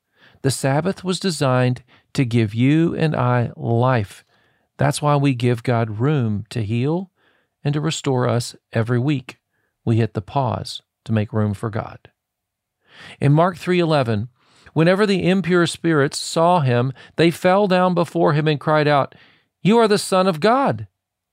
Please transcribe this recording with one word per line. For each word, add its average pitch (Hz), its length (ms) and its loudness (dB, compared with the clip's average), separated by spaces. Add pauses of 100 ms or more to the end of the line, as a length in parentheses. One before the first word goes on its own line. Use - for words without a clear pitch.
(420)
The 135 100 0
Sabbath 151 500 -2
was 180 160 -4
designed 127 640 0 (300)
to 139 120 0
give 113 300 0
you 143 400 2
and 156 220 -2
I 123 400 0
life. 120 680 -2 (520)
That's 139 260 -2
why 147 140 2
we 139 180 0
give 123 300 -2
God 113 340 -2
room 117 520 -2
to 117 120 -6
heal 131 480 -4 (540)
and 143 80 0
to 147 80 -2
restore 135 480 -2
us 117 260 -2 (180)
every 117 280 0
week. 139 380 -4 (460)
We 113 120 2
hit 113 180 0
the - 80 -4
pause - 600 -6 (240)
to 113 60 -4
make 107 200 -2
room 107 200 0
for 110 180 -8
God. - 420 -12 (1080)
In 139 120 4
Mark 170 240 2
three 180 240 -2
eleven, 127 480 0 (460)
whenever 185 320 2
the 180 220 0
impure 175 380 2
spirits 151 520 -2
saw 170 420 0
him, 127 320 0 (240)
they 165 160 2
fell 190 340 2
down 180 280 2
before 170 400 0
him 151 120 0
and 151 140 0
cried 151 260 2
out, 143 300 2 (440)
"You 202 180 4
are 226 100 4
the 202 100 2
Son 185 300 0
of 165 100 -2
God." 190 480 0 (460)